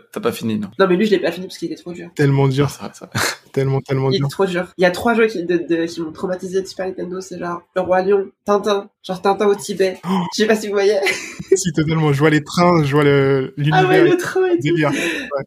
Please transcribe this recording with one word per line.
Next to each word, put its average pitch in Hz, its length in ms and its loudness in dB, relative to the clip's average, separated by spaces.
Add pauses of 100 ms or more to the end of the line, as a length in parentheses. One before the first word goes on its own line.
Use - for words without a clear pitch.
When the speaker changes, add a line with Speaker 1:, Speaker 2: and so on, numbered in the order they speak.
(140)
Speaker 1:
t'as 110 80 -10
pas 113 100 0
fini, 110 260 -4
non ? 104 120 -6 (100)
Speaker 2:
Non, 190 80 4
mais 180 80 2
lui, 214 100 2
je 208 60 2
l'ai 180 80 2
pas 170 140 -4
fini 185 140 -12
parce - 100 -16
qu'il 165 120 -8
était 156 120 -14
trop 175 100 -14
dur. 175 240 -16
Speaker 3:
Tellement 139 320 2
dur. 139 200 0 (120)
Speaker 1:
Ah, 104 140 -12
c'est - 120 -20
vrai, - 80 -20
c'est 120 60 -4
vrai. - 80 -2 (240)
Speaker 3:
Tellement, 135 300 -2
tellement 135 280 -2
Speaker 2:
Il 135 100 0
Speaker 3:
dur. 139 80 -2
Speaker 2:
est - 20 -2
trop 196 160 -2
dur. 175 220 -4 (100)
Il 180 60 0
y - 20 4
a 175 60 4
trois 226 240 -2
jeux 220 120 4
qui, 185 160 -4
de, 175 140 0
de, 165 280 -2
qui 170 140 -10
m'ont 156 140 -8
traumatisé 185 480 -6
de 185 40 -8
Super 185 220 -10
Nintendo, 180 320 -8
c'est 180 200 -14
genre 175 220 -8 (140)
Le 185 60 -2
Roi 180 220 2
Lion, 196 240 2 (180)
Tintin, 202 440 0 (160)
genre 180 160 -8
Tintin 196 260 2
au 202 80 4
Tibet. 190 520 -4
Speaker 3:
Oh. 185 140 0 (120)
Speaker 2:
Je 208 100 0
sais 220 40 0
pas 220 80 4
si 208 120 -6
vous 196 60 -6
voyez. 202 220 2 (600)
Speaker 3:
Si, 165 180 -2
totalement. 156 400 2
Je 139 60 0
vois 156 100 6
les 151 120 4
trains, 175 440 2
je 135 100 -2
vois 147 80 4
le, 139 540 2
Speaker 2:
Ah 147 280 4
ouais, 359 120 4
Speaker 3:
l'univers. 339 80 6
Speaker 2:
le 349 120 4
train 370 280 -2
et 349 100 2
tout. - 60 0
Speaker 3:
Délire. 156 300 2
Ouais. 147 360 -4 (200)